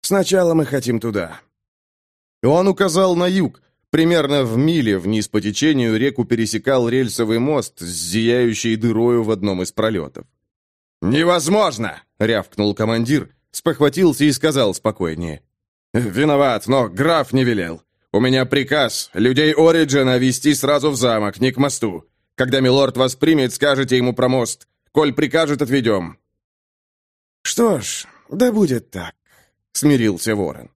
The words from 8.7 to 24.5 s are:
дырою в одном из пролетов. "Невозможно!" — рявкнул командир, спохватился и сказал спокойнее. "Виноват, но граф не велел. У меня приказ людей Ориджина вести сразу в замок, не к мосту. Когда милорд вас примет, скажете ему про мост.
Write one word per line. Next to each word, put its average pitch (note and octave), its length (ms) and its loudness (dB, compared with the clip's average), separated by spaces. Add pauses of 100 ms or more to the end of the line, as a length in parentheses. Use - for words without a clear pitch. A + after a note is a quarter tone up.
дырою A#2 480 0
в A2 80 -2
одном F#2+ 320 -2
из - 80 -8
пролетов. G#2 540 -4 (760)
"Невозможно!" — D#3 1000 0 (180)
рявкнул G#2 560 -2
командир, A2+ 540 -2 (220)
спохватился D3+ 760 0
и D3 60 4
сказал C3 440 0
спокойнее. E2 680 -6 (520)
"Виноват, B2 720 0
но B2 200 2
граф C#3 460 -2
не C3 100 2
велел. F2+ 380 -2 (320)
У G2+ 60 2
меня B2+ 260 2
приказ C3+ 680 -2
людей C3 400 2
Ориджина C#3+ 640 4
вести C3 360 2
сразу C#3+ 380 0
в C#3 40 -4
замок, A2 440 0
не B2+ 120 2
к C3 60 -10
мосту. A#2 480 -2 (300)
Когда C3 240 0
милорд C3 360 2
вас B2+ 200 0
примет, D3 380 2
скажете C3+ 440 0
ему B2 160 0
про B2 160 0
мост. B2+ 380 -4 (240)